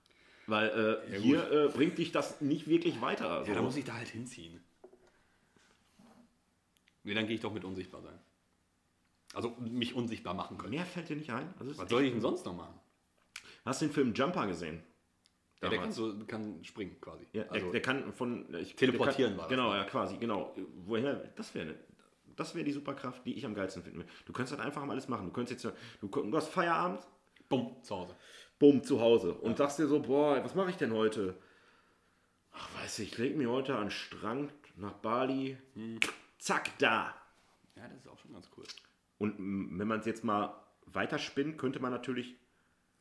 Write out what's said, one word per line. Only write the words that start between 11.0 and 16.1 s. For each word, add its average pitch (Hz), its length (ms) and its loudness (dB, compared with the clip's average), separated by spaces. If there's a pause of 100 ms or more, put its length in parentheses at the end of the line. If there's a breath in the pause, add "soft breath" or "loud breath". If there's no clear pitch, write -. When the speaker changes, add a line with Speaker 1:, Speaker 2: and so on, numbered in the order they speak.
Speaker 1:
dir 151 80 -6
nicht 151 160 -8
ein? 156 260 -6
Also 131 140 -8
es 156 60 -12
Speaker 2:
Was 92 60 -6
Speaker 1:
ist 92 60 -6
Speaker 2:
soll 120 120 6
Speaker 1:
echt 139 60 6
Speaker 2:
ich 123 60 -2
denn 110 60 0
sonst 135 240 0
noch 92 100 -8
machen? 82 240 -14 (880 loud breath)
Speaker 1:
Hast 123 160 -2
du 160 60 2
den 147 80 -2
Film 127 200 4
Jumper 139 320 2
gesehen? 82 360 -6 (800)
Speaker 2:
Ja, 90 60 0
der 107 100 2
Speaker 1:
Damals. 110 180 -2
Speaker 2:
kann 110 220 -2